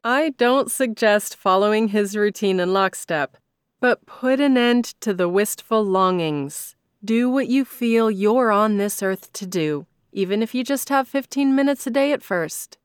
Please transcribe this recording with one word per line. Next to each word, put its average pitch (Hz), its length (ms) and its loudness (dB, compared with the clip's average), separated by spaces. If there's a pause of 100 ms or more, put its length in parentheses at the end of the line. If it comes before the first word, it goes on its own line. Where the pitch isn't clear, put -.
I 277 340 0
don't 254 340 2
suggest 214 640 0
following 208 540 2
his 208 280 -2
routine 202 420 0
in 180 140 0
lockstep, 185 640 -2 (420)
but 247 280 0
put 262 320 -2
an 277 180 4
end 240 280 2 (160)
to 208 120 -2
the 180 160 0
wistful 208 540 0
longings. 180 920 0 (300)
Do 233 240 2
what 262 200 0
you 262 160 2
feel 226 440 0
you're 220 420 2
on 208 260 2
this 202 260 -4
earth 190 300 -4
to - 120 -12
do, 156 400 -4 (260)
even 196 300 -2
if 226 140 -4
you 254 80 -2
just 277 260 -4
have 269 180 0
fifteen 277 480 -2
minutes 277 300 0
a 233 60 -4
day 277 220 0
at - 100 -6
first. - 600 -6